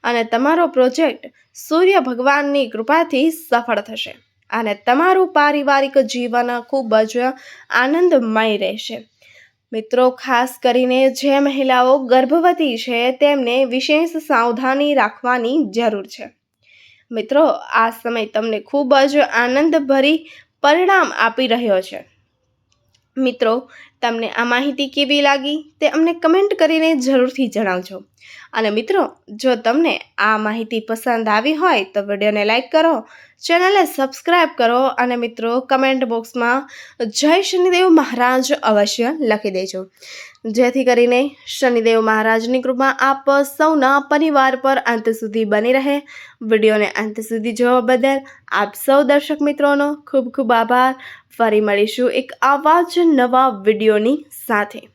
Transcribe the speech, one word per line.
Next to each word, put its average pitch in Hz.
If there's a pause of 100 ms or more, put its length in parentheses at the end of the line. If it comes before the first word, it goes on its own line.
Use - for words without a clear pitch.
અને 233
તમારો 294
પ્રોજેક્ટ 262 (420)
સૂર્ય 370
ભગવાનની 277
કૃપાથી 285
સફળ 233
થશે 220 (340)
અને 220
તમારું 349
પારિવારિક 277
જીવન 240
ખૂબ 233
જ 220 (520)
આનંદમય 247
રહેશે. 220 (640)
મિત્રો, 247
ખાસ 254
કરીને 254
જે 269
મહિલાઓ 262
ગર્ભવતી 269
છે 247
તેમને 269
વિશેષ 294
સાવધાની 269
રાખવાની 247
જરૂર 214
છે. - (800)
મિત્રો, 247
આ -
સમય 226
તમને 220
ખૂબ 269
જ 277
આનંદભરી 277 (340)
પરિણામ 349
આપી 226
રહ્યો 220
છે. - (1080)
મિત્રો, 247 (320)
તમને 226
આ 233
માહિતી 269
કેવી 285
લાગી 285
તે 302
અમને 330
કમેન્ટ 370
કરીને 320
જરૂરથી 254
જણાવજો. 190 (500)
અને 226
મિત્રો, 226 (120)
જો 247
તમને 240 (180)
આ 214
માહિતી 220
પસંદ 226
આવી 226
હોય 302
તો 202
વીડિયોને 202
લાઈક 233
કરો, 320 (380)
ચેનલને 370
સબસ્ક્રાઇબ 302
કરો 240
અને 247
મિત્રો, 233
કમેન્ટ 262
બોક્સમાં 240 (360)
"જય 311
શનિદેવ 370
મહારાજ" 262
અવશ્ય 220
લખી 214
દેજો, 190 (560)
જેથી 247
કરીને 247 (100)
શનિદેવ 226
મહારાજની 226
કૃપા 254
આપ 269
સૌના 285 (100)
પરિવાર 285
પર 269
અંત 226
સુધી 220
બની 214
રહે. 277 (400)
વીડિયોને 214
અંત 214
સુધી 226
જોવા 240
બદલ 254 (280)
આપ 208 (100)
સૌ 277
દર્શક 294
મિત્રોનો 285
ખૂબ 262
ખૂબ 247
આભાર. 247 (440)
ફરી 214
મળીશું 214
એક 262 (100)
આવા 302
જ 339
નવા 262
વીડિયોની 214 (220)
સાથે. 208